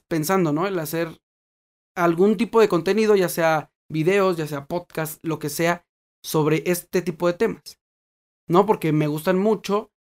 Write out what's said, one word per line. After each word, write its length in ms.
pensando, 440
¿no? 140
El 120
hacer 420
algún 400
tipo 240
de 80
contenido, 480
ya 120
sea 440
videos, 460
ya 100
sea 200
podcast, 580
lo 140
que 100
sea, 380
sobre 440
este 360
tipo 240
de 80
temas, 460
¿no? 180
Porque 260
me 140
gustan 320
mucho, 520